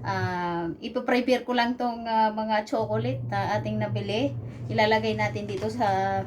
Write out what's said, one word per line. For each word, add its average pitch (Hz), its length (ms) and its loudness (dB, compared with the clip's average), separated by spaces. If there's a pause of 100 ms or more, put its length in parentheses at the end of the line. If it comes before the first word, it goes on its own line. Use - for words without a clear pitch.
Ah, 180 720 -2
ipaprepare 247 640 2
ko 247 160 -2
lang 240 160 2
tong, 233 320 -4
ah, 220 240 4
mga 214 400 0
chocolate 220 560 0
na 196 320 0
ating 214 240 -2
nabili. 208 480 0 (400)
Ilalagay 220 480 4
natin 208 320 -2
dito 196 160 -4
sa 196 600 0